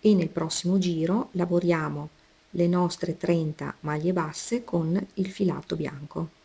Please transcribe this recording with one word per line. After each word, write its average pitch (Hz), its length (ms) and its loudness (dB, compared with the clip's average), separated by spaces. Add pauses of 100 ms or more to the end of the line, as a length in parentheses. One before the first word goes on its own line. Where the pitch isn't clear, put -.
E 214 140 6
nel 165 140 4
prossimo 170 500 0
giro 175 540 0
lavoriamo 170 760 0 (420)
le 175 160 2
nostre 180 500 0
trenta 156 640 -2
maglie 151 320 -2
basse 180 520 -4
con 165 300 -2 (200)
il 190 160 -2
filato 175 460 -2
bianco. 147 680 -8